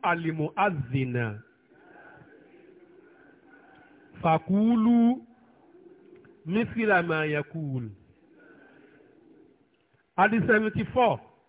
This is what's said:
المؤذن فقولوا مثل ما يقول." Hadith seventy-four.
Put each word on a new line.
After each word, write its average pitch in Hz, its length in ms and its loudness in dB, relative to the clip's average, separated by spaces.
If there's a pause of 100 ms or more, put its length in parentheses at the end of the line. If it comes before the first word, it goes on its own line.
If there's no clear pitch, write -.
المؤذن 143 1400 -2 (2750)
فقولوا 220 1000 2 (1300)
مثل 214 580 0
ما 160 240 -2
يقول." 147 640 -6 (2250)
Hadith 208 280 2
seventy-four. 220 760 0 (280)